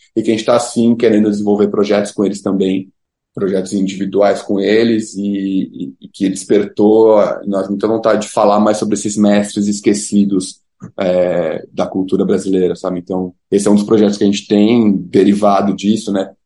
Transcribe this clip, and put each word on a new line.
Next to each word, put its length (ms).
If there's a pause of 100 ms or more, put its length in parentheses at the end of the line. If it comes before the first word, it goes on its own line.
(140)
e 80
que 80
a 40
gente 120
tá, 140
sim, 360
querendo 340
desenvolver 400
projetos 420
com 140
eles 160
também, 500 (400)
projetos 420
individuais 680
com 180
eles 540
e, 80
e, 800
e 100
que 160
despertou 880 (280)
nós 240
muita 180
vontade 360
de 100
falar 260
mais 180
sobre 180
esses 200
mestres 520
esquecidos, 960 (380)
é, 720
da 140
cultura 400
brasileira, 500
sabe? 240
Então, 340 (180)
esse 160
é 40
um 40
dos 80
projetos 340
que 60
a 40
gente 200
tem 440
derivado 840
disso, 360
né? 200 (140)